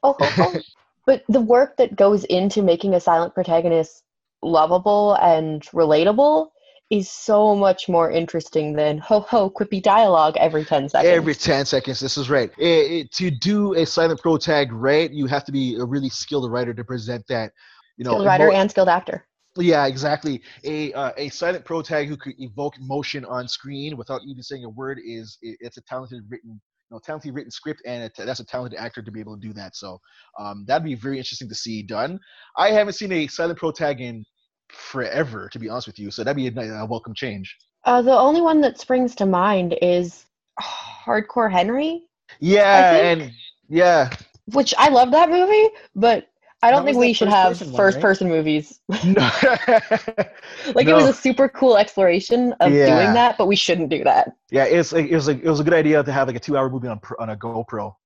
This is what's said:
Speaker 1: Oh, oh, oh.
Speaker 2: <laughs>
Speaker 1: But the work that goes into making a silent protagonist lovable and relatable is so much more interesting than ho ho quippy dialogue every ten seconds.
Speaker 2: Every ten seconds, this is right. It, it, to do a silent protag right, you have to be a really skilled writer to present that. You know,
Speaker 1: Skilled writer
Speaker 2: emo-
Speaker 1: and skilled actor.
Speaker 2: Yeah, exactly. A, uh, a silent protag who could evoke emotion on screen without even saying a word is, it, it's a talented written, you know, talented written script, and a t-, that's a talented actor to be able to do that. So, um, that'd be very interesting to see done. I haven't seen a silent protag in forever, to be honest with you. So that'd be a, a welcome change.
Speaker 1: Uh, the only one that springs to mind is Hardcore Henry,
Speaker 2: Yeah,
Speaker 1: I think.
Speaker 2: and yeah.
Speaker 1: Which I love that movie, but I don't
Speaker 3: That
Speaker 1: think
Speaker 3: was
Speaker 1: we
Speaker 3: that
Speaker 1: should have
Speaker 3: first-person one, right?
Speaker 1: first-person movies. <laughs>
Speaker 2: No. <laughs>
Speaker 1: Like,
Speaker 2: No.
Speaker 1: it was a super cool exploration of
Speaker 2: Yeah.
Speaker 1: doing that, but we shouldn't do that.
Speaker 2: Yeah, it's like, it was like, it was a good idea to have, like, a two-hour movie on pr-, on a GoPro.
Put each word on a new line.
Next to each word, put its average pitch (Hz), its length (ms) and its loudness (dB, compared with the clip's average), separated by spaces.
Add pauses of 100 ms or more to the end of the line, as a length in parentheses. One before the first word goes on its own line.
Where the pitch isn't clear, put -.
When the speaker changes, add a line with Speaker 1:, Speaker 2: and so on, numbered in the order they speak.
Speaker 1:
Oh, 277 160 2
oh, - 180 0
oh. 359 220 0 (220)
Speaker 2:
<laughs> - 240 -16
Speaker 1:
But 262 240 2
the 240 120 4
work 240 360 2
that 233 180 0
goes 202 300 2
into 190 360 0
making 185 320 0
a 180 60 2
silent 170 340 0
protagonist 165 680 -2 (380)
lovable 185 760 2
and 156 480 2 (100)
relatable 208 760 2 (420)
is 202 220 -2
so 208 440 2
much 196 340 0
more 165 200 2
interesting 160 640 -4
than 151 240 0
ho 208 220 0
ho 208 300 0
quippy 196 320 -6
dialogue 185 560 4
every 156 260 0
ten 143 240 -2
seconds. 165 220 2
Speaker 2:
Every 160 260 2
ten 139 300 -2
seconds, 131 340 -4
this 131 180 -6
is 131 120 -6
right. 135 280 0
It, 143 60 -4 (280)
it, 165 240 -6
to 180 160 -4
do 202 420 -2
a 165 120 2
silent 165 360 -2
protag 151 500 0
right, 135 400 0
you 143 140 -4
have 139 180 -4
to 139 80 -12
be 131 240 -4
a 120 80 -6
really 135 260 -4
skilled 127 400 -6
writer 120 240 -6
to 117 120 -12
present 120 420 -10
that. 113 240 -6 (460)
You 120 80 -10
know, 127 60 -4
Speaker 1:
Skilled 208 160 0
writer 185 200 4
Speaker 2:
emo- 190 100 4
Speaker 1:
and 196 140 0
skilled 190 160 2
actor. - 400 -2 (300)
Speaker 2:
Yeah, 160 300 2
exactly. 139 540 -4 (220)
A, 151 300 -8
uh, 139 240 -6
a 143 120 -8
silent 175 360 -6
protag 156 420 -6
who 147 80 -10
could 139 240 -18
evoke 131 380 -10
emotion 135 480 -10
on 123 240 -10
screen 139 480 -12
without 120 280 -12
even 127 160 -18
saying 131 220 -16
a 113 60 -16
word 131 340 -14
is, 113 380 -18
it, 113 180 -18
it's 117 160 -20
a 120 60 -20
talented 127 480 -16
written, 117 220 -20
you - 440 -20
know, 110 80 -20
talented 151 320 -14
written 123 160 -14
script, - 340 -14
and 120 180 -12
a 113 60 -14
t-, - 140 -18
that's 123 160 -10
a 113 60 -18
talented 123 340 -12
actor 117 220 -16
to 110 100 -18
be 110 80 -16
able 107 180 -18
to 98 80 -20
do 110 80 -14
that. 98 220 -18
So, 92 240 -18 (400)
um, 101 260 -14
that'd 147 200 -2
be 143 100 -8
very 135 220 -10
interesting 127 320 -14
to 104 60 -16
see 110 280 -10
done. 120 360 -8 (380)
I 190 140 2
haven't 208 220 0
seen 202 180 -10
a 160 160 -4
silent 170 320 -6
protag 151 420 -6
in 117 220 -14 (480)
forever, 120 800 -8
to 117 80 -16
be 113 80 -12
honest 117 200 -10
with 104 120 -20
you. 101 100 -12
So 110 140 -10
that'd 143 140 -4
be 127 100 -4
a, 117 160 -8 (180)
a 113 40 -8
welcome 113 280 -10
change. 101 420 -12 (300)
Speaker 1:
Uh, 247 160 2
the 254 160 4
only 311 240 4
one 320 200 2
that 269 180 0
springs 254 360 -2
to 202 100 -2
mind 185 560 0
is 175 440 -2 (360)
Hardcore - 920 -4
Henry, 269 520 -2 (360)
Speaker 2:
Yeah, 190 220 4
Speaker 1:
I 185 380 6
think. 165 240 2
Speaker 2:
and 123 80 -14 (360)
yeah. 160 420 4 (440)
Speaker 1:
Which 269 240 2
I 277 120 6
love 254 220 4
that 320 180 6
movie, 415 400 4 (260)
but 220 320 2 (340)
I 240 100 6
don't 277 100 4
Speaker 3:
That 269 60 -2
Speaker 1:
think 269 100 0
Speaker 3:
was 247 80 2
Speaker 1:
we - 60 4
Speaker 3:
that - 60 0
Speaker 1:
should 214 120 2
have 185 280 4
Speaker 3:
first-person 165 140 -12
one, 127 80 -4
right? 190 140 4
Speaker 1:
first-person 196 360 0
movies. 156 500 -2 (100)
<laughs> 190 160 -4
Speaker 2:
No. 175 300 4
<laughs> 226 880 0 (500)
Speaker 1:
Like, 254 120 4
Speaker 2:
No. 320 60 6
Speaker 1:
it 311 80 8
was 269 60 6
a 277 60 4
super 262 360 0
cool 247 280 4
exploration 208 840 2
of 143 140 4
Speaker 2:
Yeah. 143 120 6 (160)
Speaker 1:
doing 214 120 2
that, 240 240 4
but 190 100 2
we 202 80 4
shouldn't 170 340 -2
do 156 140 -4
that. 131 300 2 (180)
Speaker 2:
Yeah, 135 140 2
it's 165 260 2
like, 156 160 0
it 165 80 0
was 143 120 0
like, 135 140 -2
it 165 80 -2
was 151 100 0
a 156 40 -2
good 170 100 2
idea 151 300 4
to 147 80 -4
have, 135 160 0
like, 120 80 -6
a 120 40 -8
two-hour 135 300 -2
movie 123 200 -8
on 107 100 -8
pr-, - 200 -16
on 113 100 -8
a 107 80 -8
GoPro. 113 580 -10 (100)